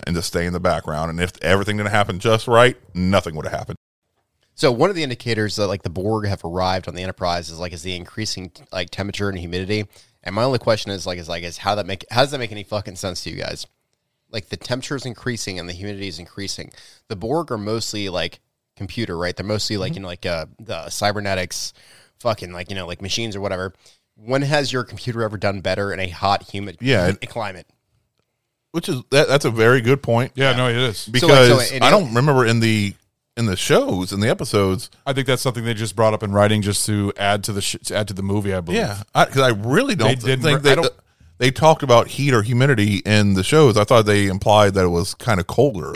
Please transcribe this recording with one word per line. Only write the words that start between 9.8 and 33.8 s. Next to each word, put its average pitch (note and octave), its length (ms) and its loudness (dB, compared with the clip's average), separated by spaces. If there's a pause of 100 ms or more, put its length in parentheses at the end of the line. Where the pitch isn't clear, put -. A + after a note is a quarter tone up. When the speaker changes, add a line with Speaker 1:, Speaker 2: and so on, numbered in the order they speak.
Speaker 2:
And F#2 140 -8
my A2+ 80 2
only C3 160 0
question A2 320 0
is, F#2 120 -8
like, F2+ 140 -8
is, E2 100 -12
like, E2+ 140 -6
is F2 160 -12
how G2+ 160 0
that G#2 120 -4
make, F#2+ 260 -8
how A#2 80 2
does C#3 100 2
that C#3+ 80 -8
make A2+ 140 -10
any G#2 100 -12
fucking G2 320 -8
sense F#2 300 -8
to E2 60 -10
you - 60 -10
guys? - 300 -10 (640)
Like, A2+ 200 -12
the G#2 60 -10
temperature - 380 -8
is B2+ 100 -8
increasing A2+ 540 -8
and F2 100 -8
the F2+ 40 -10
humidity G2 340 -10
is E2 140 -10
increasing. - 500 -12 (380)
The A2 80 -10
Borg C#3+ 340 -4
are A#2 80 -4
mostly, G#2 500 -6
like, F2 300 -4 (380)
computer, G2 420 -6
right? F2 180 -4
They're G2 80 -8
mostly, G#2+ 340 -4
like, F#2 120 -4
Speaker 3:
Mm-hmm. E3 60 -8
Speaker 2:
you G2 60 -10
know, G2 60 -12
like, F2 180 -10
uh, E2 200 -4 (140)
the E2+ 300 -10
cybernetics, G2+ 840 -4 (480)
fucking, G#2 320 -4
like, F2+ 180 -12
you G2 60 -8
know, F#2 100 -8
like, F2 160 -12
machines G#2+ 320 -6
or G2+ 60 -10
whatever. F#2+ 340 -6 (420)
When B2+ 260 -2
has C#3+ 300 0
your B2+ 120 -2
computer A2+ 400 -6
ever G#2+ 120 -4
done G2 260 -2
better G2 300 -2
in E2+ 60 -6
a F#2+ 100 -4
hot, G2 400 -2
humid G2 320 -10
Speaker 1:
Yeah, A#2 280 2
it G2+ 200 -4
Speaker 2:
climate? G2 380 -10 (1040)
Speaker 1:
Which E3+ 180 -6
is, C3 220 -4
that, C#3 160 4
that's C#3 180 2
a C#3+ 60 0
very A2+ 300 6
good B2+ 220 2
point. A#2+ 340 0
Speaker 3:
Yeah, C3 200 2
no, B2+ 120 0
it A#2 80 -2
is. A#2+ 220 -2
Speaker 2:
So, - 100 -12
like, G#2+ 120 0
so F3 60 2 (300)
Speaker 1:
Because - 160 0
Speaker 2:
in C3 100 -4
Speaker 1:
I B2+ 80 8
Speaker 2:
Al- G3 100 8
Speaker 1:
don't A#2+ 140 -2
remember C3 320 4
in A#2 140 4
the, G#2+ 340 2 (420)
in A#2 100 -2
the F#2 100 -2
shows, G2+ 560 2